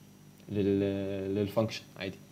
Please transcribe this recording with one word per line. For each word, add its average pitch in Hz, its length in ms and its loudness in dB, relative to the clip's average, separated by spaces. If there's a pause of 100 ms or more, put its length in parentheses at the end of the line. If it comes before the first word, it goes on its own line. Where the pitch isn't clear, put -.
(500)
لل-، 98 840 0
للفانكشن 104 480 0 (140)
عادي. 98 200 -6 (140)